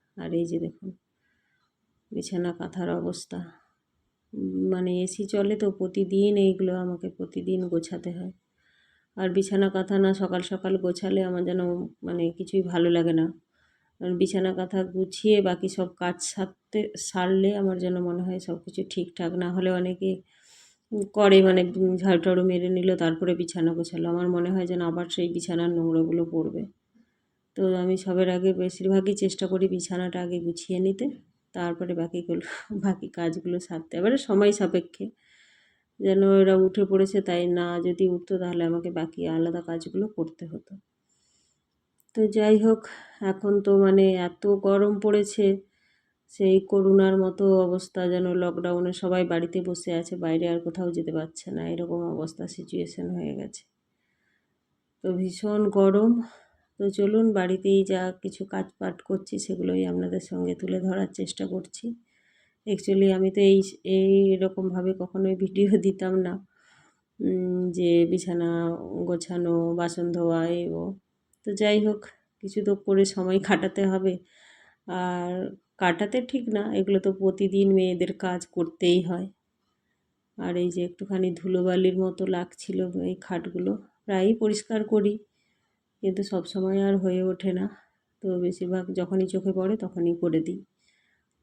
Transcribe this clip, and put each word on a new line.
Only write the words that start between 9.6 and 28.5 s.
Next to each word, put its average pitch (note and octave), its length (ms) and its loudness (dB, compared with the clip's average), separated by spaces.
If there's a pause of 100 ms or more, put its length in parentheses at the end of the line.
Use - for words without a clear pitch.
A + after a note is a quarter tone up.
কাঁথা F#3+ 280 0
না F#3+ 160 6
সকাল F3+ 280 -2
সকাল F#3+ 340 -4
গোছালে F#3 480 -2
আমার F3+ 200 -2
যেন F3+ 160 -2 (420)
মানে F3 280 -4
কিছুই F#3+ 320 -2
ভালো F3 280 2
লাগে E3+ 240 2
না। D#3+ 120 4 (720)
কারণ F3+ 180 -4
বিছানা F#3+ 360 0
কাঁথা F#3 300 -4
গুছিয়ে F#3+ 580 0
বাকি F#3 260 -2
সব F#3 260 -4
কাজ F3 280 -4
সারতে, - 580 -6 (180)
সারলে F#3+ 580 2
আমার F#3+ 220 0
যেন F3+ 220 -2
মনে F3 220 -4
হয় F#3 180 -6
সব E3+ 220 -8
কিছু F#3+ 280 -8
ঠিকঠাক। F3 440 -6
না F3+ 180 -2
হলে F#3 200 0
অনেকে F3+ 380 -2 (1040)
করে G3 280 8
মানে, F#3 200 6 (120)
উম, F#3 220 2
ঝাড়ু F3+ 260 4
টাড়ু F3+ 220 2
মেরে F3+ 240 2
নিল, F#3 280 2
তারপরে E3 380 0
বিছানা E3+ 400 0
গোছালো, E3 340 -4
আমার F3 200 0
মনে F3 220 0
হয় F#3 160 0
যেন F3+ 160 -4
আবার E3+ 260 -4
সেই F3 200 -4
বিছানার E3+ 420 -2
নোংরাগুলো E3 560 0
পড়বে। E3 360 -4 (920)
তো G3 60 -2 (140)
আমি F#3 200 0
সবার F#3 340 0
আগে F3+ 220 0